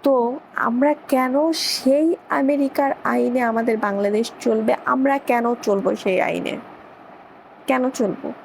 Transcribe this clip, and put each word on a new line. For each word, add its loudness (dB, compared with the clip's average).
তো 2
আমরা 2
কেন 2
সেই 2
আমেরিকার 0
আইনে 0
আমাদের 0
বাংলাদেশ -2
চলবে? 0
আমরা 2
কেন 0
চলবো 0
সেই 0
আইনে? -2
কেন 0
চলবো? -4